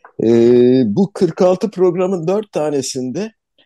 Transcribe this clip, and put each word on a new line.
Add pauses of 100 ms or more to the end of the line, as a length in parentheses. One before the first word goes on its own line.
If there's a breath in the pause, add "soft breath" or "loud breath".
(240 loud breath)
Ee,
bu
kırk
altı
programın
dört
tanesinde (340 soft breath)